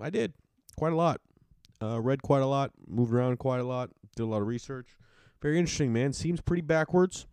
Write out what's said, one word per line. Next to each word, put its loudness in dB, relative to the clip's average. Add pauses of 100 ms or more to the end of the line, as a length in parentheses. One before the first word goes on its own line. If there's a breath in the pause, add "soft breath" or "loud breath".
I -8
did -2 (460)
quite 0
a 0
lot. 2 (640)
Uh, -2
read 0
quite 2
a 2
lot, 0 (140)
moved 0
around 2
quite -2
a -2
lot, -4 (260)
did -4
a -2
lot 0
of -2
research. -8 (460 soft breath)
Very 2
interesting, 0
man. 2
Seems -2
pretty 0
backwards 2